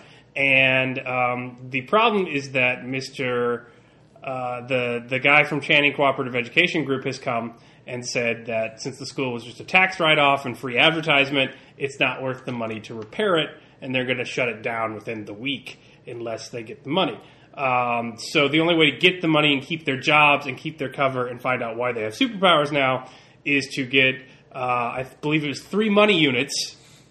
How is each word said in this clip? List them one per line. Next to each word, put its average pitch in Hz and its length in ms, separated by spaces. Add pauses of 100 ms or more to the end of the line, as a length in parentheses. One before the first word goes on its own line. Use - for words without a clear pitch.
(360)
and, 131 640
um, 123 580 (120)
the 131 120
problem 208 460
is 139 260
that 127 320
Mister, 123 800 (560)
uh, 123 420
the, 120 400
the 127 140
guy 143 240
from 143 160
Channing 143 340
Cooperative 135 440
Education 160 480
Group 135 200
has 131 140
come 117 360 (300)
and 123 200
said 117 400
that 113 360
since 127 160
the 135 80
school 131 280
was 117 100
just 120 160
a 113 60
tax 185 340
write-off 147 460
and 123 120
free 123 200
advertisement, 143 760 (260)
it's 135 220
not 127 240
worth 127 220
the 127 80
money 113 280
to 117 120
repair 170 440
it, 147 120 (320)
and 131 120
they're 127 120
gonna 123 180
shut 127 240
it 110 140
down 113 320
within 107 320
the 107 80
week 123 460 (280)
unless 117 420
they 117 140
get 110 220
the 127 40
money. 151 300 (340)
Um, 120 640
so 147 300
the 156 140
only 170 140
way 156 160
to - 60
get 180 240
the 170 60
money 151 260
and 131 80
keep 160 220
their 135 160
jobs 147 480
and 127 100
keep 156 200
their 131 140
cover 131 360
and 120 140
find 127 200
out 117 140
why 123 160
they 117 120
have 107 100
superpowers 180 580
now 131 380 (340)
is 143 300
to 135 120
get, 131 300 (400)
uh, 123 400
I 131 80
th-, - 160
believe 151 240
it 147 60
was 131 120
three 214 280
money 208 280
units, 139 600 (340)